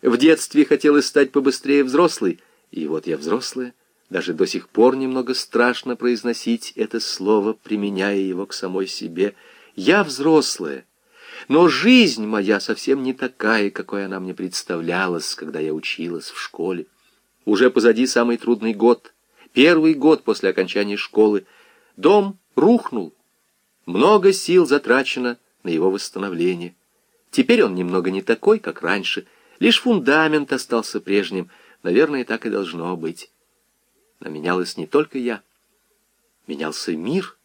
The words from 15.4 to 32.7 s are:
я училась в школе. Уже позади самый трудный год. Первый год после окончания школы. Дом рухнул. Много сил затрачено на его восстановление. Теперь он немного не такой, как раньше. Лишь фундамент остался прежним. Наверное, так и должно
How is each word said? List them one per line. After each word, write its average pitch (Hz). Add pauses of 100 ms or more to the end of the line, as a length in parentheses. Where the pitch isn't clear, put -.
я 78
училась 82
в -
школе. 85 (580)
Уже 107
позади 117
самый 120
трудный 113
год. 113 (380)
Первый 160
год 143
после 98
окончания 101
школы. 104 (480)
Дом 196 (180)
рухнул. 135 (720)
Много 185
сил 175
затрачено 127 (260)
на 95
его 85
восстановление. 90 (560)
Теперь 214
он 98
немного 90
не 95
такой, 202
как -
раньше. - (340)
Лишь -
фундамент 151
остался 117
прежним. 95 (340)
Наверное, 127
так 113
и 113
должно 90